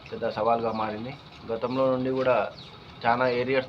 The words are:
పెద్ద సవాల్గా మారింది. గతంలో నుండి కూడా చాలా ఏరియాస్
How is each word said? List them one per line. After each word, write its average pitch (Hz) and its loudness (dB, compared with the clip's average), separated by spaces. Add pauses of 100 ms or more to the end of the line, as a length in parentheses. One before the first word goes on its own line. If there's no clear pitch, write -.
(120)
పెద్ద 113 -4
సవాల్గా 113 2
మారింది. 110 -4 (360)
గతంలో 127 0
నుండి 127 0
కూడా 127 2 (580)
చాలా 123 4
ఏరియాస్ 127 0